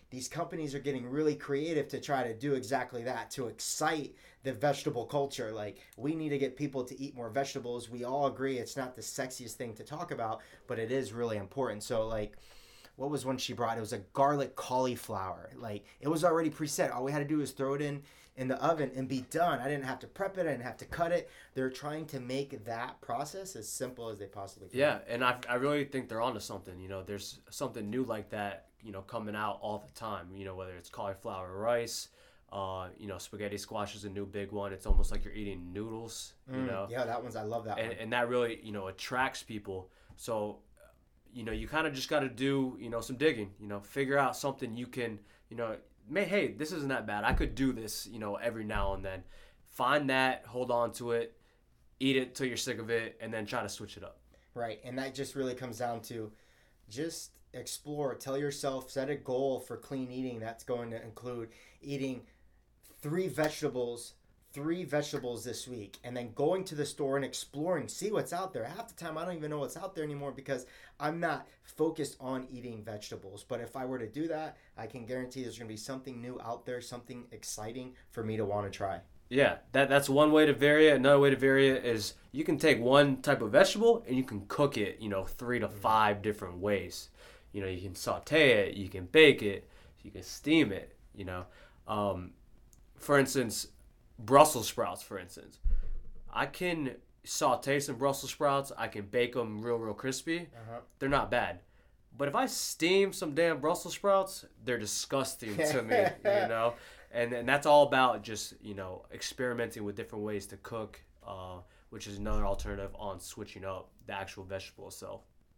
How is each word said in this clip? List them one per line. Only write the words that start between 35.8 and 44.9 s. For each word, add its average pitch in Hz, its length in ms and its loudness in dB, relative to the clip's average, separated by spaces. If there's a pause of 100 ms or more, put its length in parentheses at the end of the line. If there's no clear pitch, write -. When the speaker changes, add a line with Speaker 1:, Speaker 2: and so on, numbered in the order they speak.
Speaker 2:
you 131 120 -10
Speaker 1:
Mm, 131 80 -2
Speaker 2:
know? 98 220 -2
Speaker 1:
yeah, 123 160 -2
that 117 180 -2
one's, 113 120 -8
I 110 80 -6
love 110 220 -4
that 107 140 -2
Speaker 2:
And, 113 100 -2
Speaker 1:
one. 113 80 -8
Speaker 2:
and 113 160 -6
that 120 160 2
really, 120 320 0
you 107 100 -10
know, 98 160 -6
attracts 127 540 -4
people. 98 480 -8 (280)
So, 104 420 -4 (760)
you 120 100 -10
know, 110 80 -6
you 110 160 -4
kinda 156 220 -2
just 131 200 -6
gotta 139 200 2
do, 131 500 0
you 117 100 -10
know, 113 120 -4
some 123 160 -8
digging, 113 420 0
you 107 80 -14
know, 101 120 -8
figure 139 380 -2
out 131 200 2
something 131 380 -6
you 120 120 -8
can, 117 320 -6 (300)